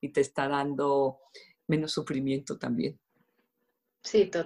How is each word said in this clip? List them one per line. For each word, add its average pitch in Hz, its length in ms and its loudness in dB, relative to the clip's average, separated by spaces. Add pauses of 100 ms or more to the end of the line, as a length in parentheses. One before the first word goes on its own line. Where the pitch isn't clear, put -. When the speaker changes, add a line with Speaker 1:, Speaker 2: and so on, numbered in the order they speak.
Speaker 1:
y 143 100 -8
te 143 120 4
está 139 260 -2
dando 139 680 0 (500)
menos 156 240 0
sufrimiento 135 680 -4
también. 120 400 -4 (1040)
Speaker 2:
Sí, 202 280 4 (160)